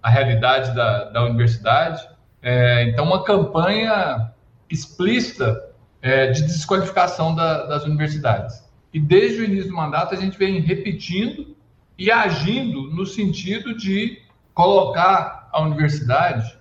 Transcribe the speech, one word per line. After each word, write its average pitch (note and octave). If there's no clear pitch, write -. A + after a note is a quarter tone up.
a A2+
realidade B2
da, G#2+
da A#2
universidade. A#2+
É, B2
então, A#2+
uma F#3
campanha F3+
explícita, F3+
é, C3
de C#3+
desqualificação F3
da, D#3+
das D3+
universidades. D3+
E D#3
desde A3
o A3+
início G3
do F3
mandato, D#3+
a -
gente F#3+
vem F#3+
repetindo F#3+
e F#3+
agindo F3
no F3+
sentido G#3
de G#3
colocar F#3
a D#3
universidade D3